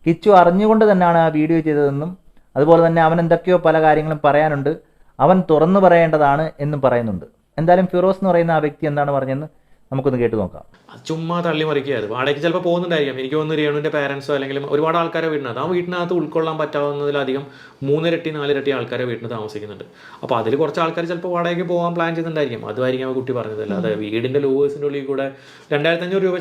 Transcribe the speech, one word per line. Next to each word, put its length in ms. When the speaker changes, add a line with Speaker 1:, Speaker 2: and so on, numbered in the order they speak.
Speaker 1:
കിച്ചു 240
അറിഞ്ഞുകൊണ്ട് 500
തന്നെയാണ് 360
ആ 20
വീഡിയോ 300
ചെയ്തതെന്നും 440
അതുപോലെ 300
തന്നെ 200
അവൻ 160
എന്തൊക്കെയോ 420
പല 200
കാര്യങ്ങളും 420
പറയാനുണ്ട്, 440
അവൻ 120
തുറന്നു 360
പറയേണ്ടതാണ് 580
എന്നും 220
പറയുന്നുണ്ട്. 400
എന്തായാലും 360
ഫിറോസ് 280
എന്ന് 100
പറയുന്ന 260
ആ 100
വ്യക്തി 240
എന്താണ് 260
പറഞ്ഞതെന്ന് 320
നമുക്കൊന്ന് 280
കേട്ടു 200
നോക്കാം. 220
Speaker 2:
അത് 160
ചുമ്മാ 280
തള്ളി 220
മറിക്കുകയായിരുന്നു. 460
വാടകയ്ക്ക് 300
ചിലപ്പോൾ 220
പോകുന്നുണ്ടായിരിക്കാം. 540
എനിക്ക് 180
തോന്നുന്നു 220
രേണുവിൻ്റെ 340
പാരൻസോ 420
അല്ലെങ്കിൽ 200
ഒരുപാട് 260
ആൾക്കാരെ 320
വീടിനകത്ത്, 320
ആ 80
വീട്ടിനകത്ത് 460
ഉൾക്കൊള്ളാൻ 420
പറ്റാവുന്നതിലധികം 840
മൂന്നിരട്ടി 480
നാലിരട്ടി 400
ആൾക്കാരെ 340
വീട്ടിൽ 240
താമസിക്കുന്നുണ്ട്. 500
അപ്പോൾ 160
അതിൽ 240
കുറച്ച് 220
ആൾക്കാർ 260
ചിലപ്പോൾ 240
വാടകയ്ക്ക് 380
പോകാൻ 240
പ്ലാൻ 180
ചെയ്തിട്ടുണ്ടായിരിക്കും. 560
അതുമായിരിക്കും 400
ആ 80
കുട്ടി 200
പറഞ്ഞത്. 280
അല്ലാതെ 240
വീടിൻ്റെ 420
ലൂവേഴ്സിൻ്റെ 420
ഉള്ളിൽ 220
കൂടെ 160
രണ്ടായിരത്തഞ്ഞൂറ് 540
രൂപ 120